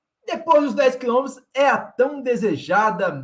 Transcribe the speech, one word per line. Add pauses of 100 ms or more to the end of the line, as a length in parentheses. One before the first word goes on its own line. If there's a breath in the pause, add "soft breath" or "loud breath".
(240)
depois
dos
dez
quilômetros, (100)
é
a
tão
desejada (140)